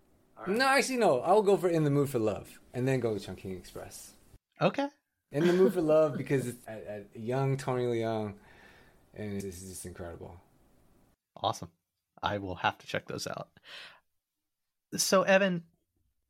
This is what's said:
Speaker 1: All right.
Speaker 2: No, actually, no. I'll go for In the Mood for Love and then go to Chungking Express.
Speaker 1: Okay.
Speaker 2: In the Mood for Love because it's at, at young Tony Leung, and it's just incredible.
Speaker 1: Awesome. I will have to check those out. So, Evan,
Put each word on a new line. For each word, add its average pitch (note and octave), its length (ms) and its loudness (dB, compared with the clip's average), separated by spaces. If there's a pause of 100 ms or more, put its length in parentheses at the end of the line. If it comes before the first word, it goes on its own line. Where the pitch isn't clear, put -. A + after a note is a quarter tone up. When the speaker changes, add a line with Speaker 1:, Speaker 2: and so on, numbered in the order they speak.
(380)
Speaker 1:
All - 80 -16
right. G3 120 0
Speaker 2:
No, C4 80 2
actually, C4+ 320 4
no. F3 240 4
I'll G#3 200 6
go G3 160 6
for E3 120 0
In D#3+ 140 4
the D3 60 4
Mood C#3+ 200 2
for B2+ 100 -2
Love G#2+ 400 -2 (140)
and B2+ 140 -2
then C3 120 2
go A2+ 180 0
to - 20 -4
Chungking F#2+ 380 -10
Express. - 540 -16 (500)
Speaker 1:
Okay. A#3 260 0 (440)
Speaker 2:
In D#3 160 2
the F3 60 4
Mood F#3 200 4
for F3 80 0
Love D#3 360 4
because C3 300 -2
it's A#2+ 200 -10
at, A2 180 -12
at G#2 200 -10 (100)
young C3 420 -2
Tony B2+ 280 -4
Leung, A2+ 480 -2 (840)
and G#2 180 -8 (100)
it's F2+ 180 -12
just F#2 240 -14
incredible. F2 500 -14 (1000)
Speaker 1:
Awesome. - 340 -4 (520)
I G2+ 180 -2
will F#2 160 -6
have - 240 -2
to - 80 -20
check - 200 -6
those - 200 -8
out. - 220 -10 (1500)
So, F#3+ 280 2
Evan, F#3+ 400 2 (680)